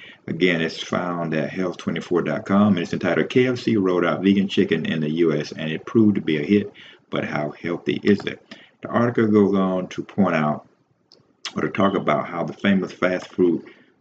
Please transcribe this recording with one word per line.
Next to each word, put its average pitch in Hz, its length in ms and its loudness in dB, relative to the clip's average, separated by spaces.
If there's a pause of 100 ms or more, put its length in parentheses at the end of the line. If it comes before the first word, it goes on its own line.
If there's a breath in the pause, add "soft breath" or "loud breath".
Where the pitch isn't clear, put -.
(280 loud breath)
Again, 82 320 0
it's 80 200 -6
found 85 540 -4
at 73 160 -2
health 90 280 -6
twenty-four 82 440 -2
dot 73 240 -4
com, 101 280 4
and 87 40 -2
it's 85 140 -4
entitled, 82 360 0
"K 127 200 4
F 123 100 -2
C 117 180 0
Rolled 90 280 2
Out 82 180 -2
Vegan 98 240 4
Chicken 82 400 0
in 80 140 -2
the 76 100 -2
U 82 220 2
S, 76 180 -4
and 80 220 -8
It - 120 -8
Proved 107 300 4
to 95 60 -2
Be 78 160 0
a 73 80 -2
Hit, 101 260 2 (400 loud breath)
But 73 140 -4
How 76 260 -6
Healthy 85 540 -6
Is 98 200 4
It?" 69 160 -8 (420 loud breath)
The - 60 -10
article 120 380 0
goes 101 300 4
on 92 320 0
to - 160 -10
point 90 320 0
out 76 320 -2 (880)
or 80 60 -2
to 78 80 -2
talk - 260 0
about 76 320 0
how 85 160 -6
the 78 80 -8
famous 95 400 0
fast 90 340 -2
food 87 380 0 (360 loud breath)